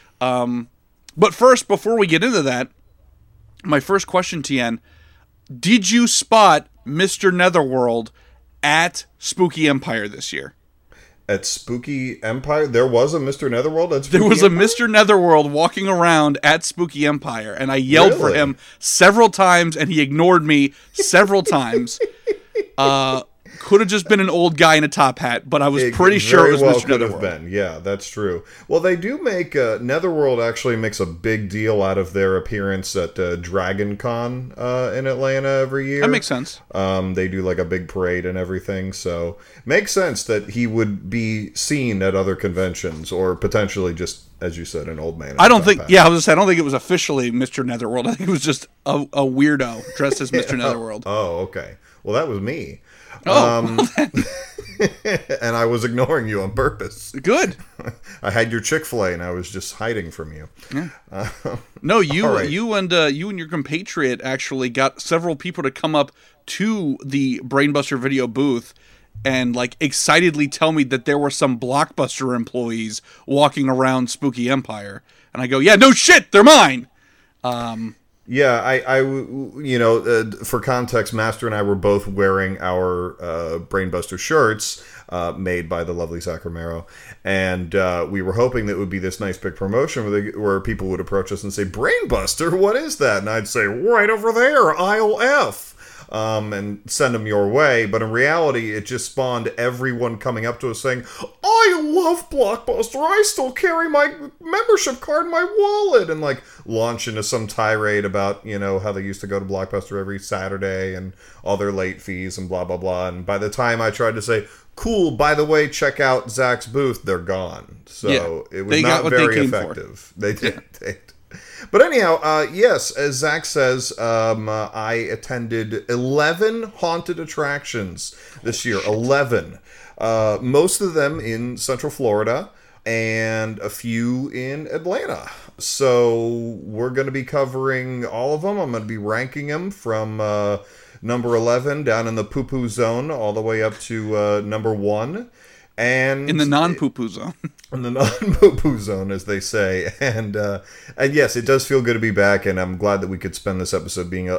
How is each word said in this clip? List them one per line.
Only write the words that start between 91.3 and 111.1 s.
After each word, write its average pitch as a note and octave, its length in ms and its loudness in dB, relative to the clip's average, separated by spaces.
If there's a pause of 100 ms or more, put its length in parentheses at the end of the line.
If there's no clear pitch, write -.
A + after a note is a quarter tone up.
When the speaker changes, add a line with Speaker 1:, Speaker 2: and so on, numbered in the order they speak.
Speaker 2:
us G2+ 120 -6
and G2+ 100 -8
say, G2+ 120 -4
"Brainbuster, D3 920 0
what G3+ 180 4
is D4 220 -4
that?" A2 220 2
And G#2 100 -4
I'd A2 180 -2
say, A2+ 180 0
"Right G#3 440 2
over A3 220 0
there, A#3 460 4
aisle G#3 440 2
F." B3 480 0 (420)
Um, G#2+ 420 -4
and G2+ 320 -6
send B2+ 300 0
'em G#2+ 100 -6
your G#2 220 2
way, A#2+ 400 2
but A2 160 0
in A2 80 -4
reality, C3 600 0
it G#2+ 140 -6
just B2+ 220 -6
spawned B2 400 -4 (100)
everyone A#2+ 640 -4
coming A#2 260 -4
up B2 140 -6
to B2+ 100 -4
us A2+ 100 -8
saying, B2+ 260 -4 (380)
"I G4+ 400 4
love E4+ 460 0
Blockbuster, A#3 720 -2
I G4 220 4
still C4 260 -2
carry E4 380 0
my D4 240 2 (260)
membership F#4 640 0
card D#4 240 -2
in E4+ 60 -6
my E4+ 120 0 (140)
wallet," G4+ 540 2
and, D#3 100 -6
like, C#3 220 -4 (240)
launch A2+ 400 -2
into A2 160 -6
some A2 240 -4
tirade G#2+ 580 0
about, G2 400 -4
you G#2 140 -8
know, G2 180 -2
how G#2 140 -4
they F#2+ 100 -8
used G2 200 -10
to G2+ 60 -12
go G2 120 -4
to G2 60 -8
Blockbuster F#2+ 540 -6
every G2 200 -8
Saturday F#2+ 720 -6
and F#2+ 200 -12 (300)